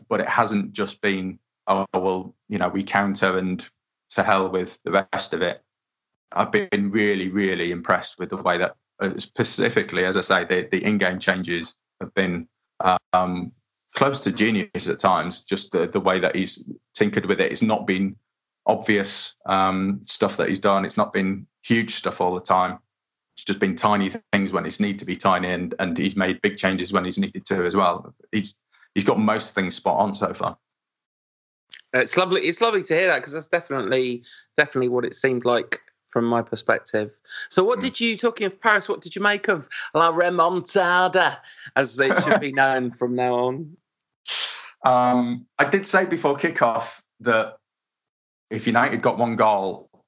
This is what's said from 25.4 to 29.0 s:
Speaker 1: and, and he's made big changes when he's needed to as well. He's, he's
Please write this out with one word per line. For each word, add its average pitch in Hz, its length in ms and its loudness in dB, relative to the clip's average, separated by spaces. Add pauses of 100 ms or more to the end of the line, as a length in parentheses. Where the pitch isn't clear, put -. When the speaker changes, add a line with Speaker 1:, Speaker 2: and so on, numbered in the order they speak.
Speaker 1:
and, 87 320 -4
and 87 180 -2
he's 98 160 0
made 92 280 0
big 104 140 0
changes 95 360 -2
when 92 120 2
he's 90 140 -4
needed 95 280 -4
to 95 200 0
as 87 80 -2
well. 92 400 0 (160)
He's, 101 240 -4 (400)
he's 98 100 0